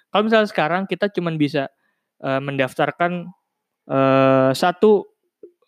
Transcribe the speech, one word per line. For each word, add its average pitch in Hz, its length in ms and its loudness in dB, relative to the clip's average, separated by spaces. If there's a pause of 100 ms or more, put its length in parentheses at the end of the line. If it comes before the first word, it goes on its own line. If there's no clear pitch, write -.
(140)
kalau 214 160 0
misalnya 220 160 2
sekarang 175 400 -4
kita 196 240 -4
cuman 165 320 -4
bisa, 139 320 -2 (480)
eh, 135 160 -4
mendaftarkan, 147 960 -4 (580)
eh, 135 640 4
satu, 180 540 2 (600)